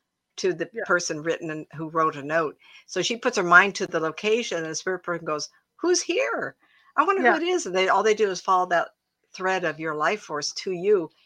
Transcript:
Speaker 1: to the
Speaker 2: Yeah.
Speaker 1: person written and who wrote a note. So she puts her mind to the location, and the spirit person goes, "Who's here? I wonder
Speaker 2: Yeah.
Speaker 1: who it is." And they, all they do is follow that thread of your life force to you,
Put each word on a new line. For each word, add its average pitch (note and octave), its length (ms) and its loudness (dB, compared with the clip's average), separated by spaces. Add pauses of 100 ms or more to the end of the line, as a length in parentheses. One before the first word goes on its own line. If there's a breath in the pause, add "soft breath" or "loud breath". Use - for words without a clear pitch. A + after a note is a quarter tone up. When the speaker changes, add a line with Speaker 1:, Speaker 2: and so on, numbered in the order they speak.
(500)
Speaker 1:
to - 40 2
the D#3+ 180 -6
Speaker 2:
Yeah. A3+ 140 -8
Speaker 1:
person E3+ 360 0
written D#3+ 300 -4
and D#3 200 -10
who D#3+ 160 -10
wrote D#3 280 0
a C#3 60 -10
note. D3+ 340 -2 (300 soft breath)
So - 140 -6
she A3+ 160 -2
puts A#3+ 200 -2
her G3 80 2
mind F3+ 320 8
to G3 100 -4
the E3+ 140 -2
location, G#3 580 -2
and D#3+ 80 -4
the D#3+ 80 -8
spirit F3+ 300 -4
person E3+ 200 -6
goes, D3+ 240 -4 (280)
"Who's E4+ 260 0
here? G#4+ 540 -4 (400 soft breath)
I D4+ 80 4
wonder F#4+ 180 2
Speaker 2:
Yeah. D4+ 140 6
Speaker 1:
who D#4 80 -2
it E4+ 40 -2
is." F4+ 180 0
And F3+ 100 -6
they, F#3 120 2
all F#3+ 140 4
they G#3+ 120 4
do G#3 160 2
is F3 100 -6
follow F#3 260 2
that F3 220 0 (440)
thread F#3 320 -2
of D3+ 140 -2
your D#3+ 160 -4
life E3 280 0
force D3 300 -6
to - 200 -6
you, F3+ 380 2 (160)